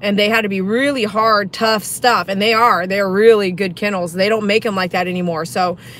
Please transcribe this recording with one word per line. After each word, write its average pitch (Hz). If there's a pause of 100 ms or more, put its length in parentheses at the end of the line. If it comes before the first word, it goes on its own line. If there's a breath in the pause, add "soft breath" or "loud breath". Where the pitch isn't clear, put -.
and 202
they 208
had 226
to 208
be 190
really 254
hard, 208
tough 220
stuff. 208
And 196
they 226
are, 220
they're 196
really 208
good 185
kennels. 185
They 190
don't 214
make 220
'em 196
like 185
that 180
anymore. 175
So 180 (220 loud breath)